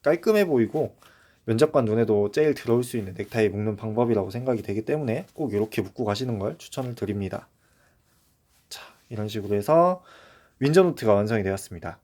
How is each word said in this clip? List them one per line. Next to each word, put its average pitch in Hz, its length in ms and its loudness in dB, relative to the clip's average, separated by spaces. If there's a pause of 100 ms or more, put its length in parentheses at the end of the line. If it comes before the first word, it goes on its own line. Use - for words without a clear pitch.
깔끔해 190 460 2
보이고 127 500 0 (480)
면접관 120 400 2
눈에도 107 460 2
제일 151 240 2
들어올 120 280 0
수 123 140 -8
있는 95 160 -8
넥타이 104 340 0
묶는 104 300 -2
방법이라고 107 540 0
생각이 120 320 -4
되기 104 200 -4
때문에 143 500 -4
꼭 131 200 -6
이렇게 107 280 -2
묶고 95 220 -8
가시는 110 360 -4
걸 123 180 -6
추천을 123 360 -10
드립니다. 104 540 -6 (1200)
자, - 140 -16 (260)
이런 107 220 -6
식으로 104 260 -2
해서 165 480 2 (560)
윈저노트가 143 540 4
완성이 107 300 2
되었습니다. 92 600 -6